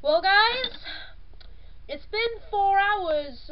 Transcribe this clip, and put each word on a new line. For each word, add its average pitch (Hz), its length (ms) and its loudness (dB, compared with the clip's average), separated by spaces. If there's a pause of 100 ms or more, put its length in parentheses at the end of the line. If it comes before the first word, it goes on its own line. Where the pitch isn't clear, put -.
Well, 302 200 4
guys, 440 560 4 (1080)
it's - 180 -10
been 453 440 -2
four 392 300 4
hours. 320 720 0